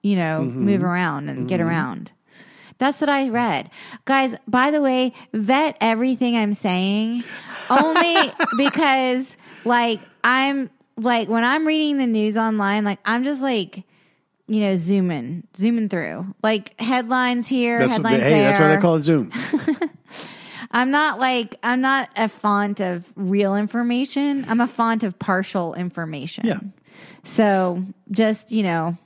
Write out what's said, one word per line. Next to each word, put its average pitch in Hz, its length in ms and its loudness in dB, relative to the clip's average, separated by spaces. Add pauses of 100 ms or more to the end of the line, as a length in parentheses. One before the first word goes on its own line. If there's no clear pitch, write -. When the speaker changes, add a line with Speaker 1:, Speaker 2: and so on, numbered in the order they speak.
Speaker 1:
you 202 140 0
know, 160 260 0
Speaker 2:
Mm-hmm. 127 180 -4
Speaker 1:
move 196 240 2
around 165 460 -2
and 131 180 -6
get 175 120 0
Speaker 2:
Mm-hmm. 165 100 0
Speaker 1:
around. 139 420 -4 (640)
That's 277 240 0
what 302 80 0
I 277 220 0
read. 220 400 -2 (340)
Guys, 269 320 0 (100)
by 254 260 2
the 302 100 2
way, 254 320 2 (180)
vet 254 480 0
everything 233 560 0
I'm 214 160 2
saying. 208 720 0 (460)
Only 330 600 4 (140)
Speaker 2:
<laughs> - 140 -2
Speaker 1:
because, 262 760 0 (300)
like, 233 360 2 (220)
I'm, 269 460 2 (300)
like, 226 320 0
when 226 140 2
I'm 294 220 2
reading 311 300 0
the 269 100 0
news 214 300 0
online, 214 480 0
like, 202 220 -2
I'm 233 180 0
just, 277 160 -2
like, 226 440 -4 (640)
you 214 120 0
know, 196 160 2
zooming, 170 680 -2 (120)
zooming 220 320 0
through. 170 540 -6
Like, 220 380 -2
headlines 247 680 -2
here, 240 320 0
Speaker 2:
That's 233 200 2
what 226 120 0
Speaker 1:
headlines - 80 4
Speaker 2:
they, - 120 0
hey, 156 100 6
Speaker 1:
there. - 100 4
Speaker 2:
that's - 100 4
why - 140 6
they - 60 2
call 165 160 4
it 156 60 0
Zoom. 143 300 2 (720)
Speaker 1:
<laughs> - 680 -18
I'm 254 180 2
not, 294 300 2
like, 254 420 0
I'm 247 200 0
not 269 340 0
a 220 120 0
font 202 520 0
of 180 240 -4 (100)
real 196 400 2
information. 240 960 -2
I'm 226 120 2
a 240 80 4
font 226 360 0
of 190 140 -6
partial 190 560 -2
information. 170 720 -8
Speaker 2:
Yeah. 202 140 -2 (640)
Speaker 1:
So 190 600 2 (260)
just, 214 420 0
you 220 100 0
know 170 440 -2